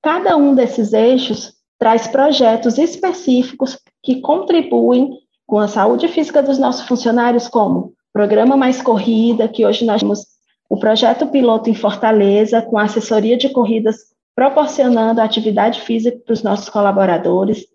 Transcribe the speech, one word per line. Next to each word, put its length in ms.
Cada 340
um 180
desses 380
eixos 600
traz 280
projetos 680
específicos 1000
que 180
contribuem 1000
com 140
a 80
saúde 400
física 340
dos 160
nossos 300
funcionários, 640
como 440
Programa 420
Mais 260
Corrida, 680
que 180
hoje 200
nós 140
temos 260
o 100
projeto 480
piloto 420
em 60
Fortaleza, 840
com 160
assessoria 600
de 120
corridas 480
proporcionando 840
atividade 600
física 440
para 80
os 80
nossos 280
colaboradores 1040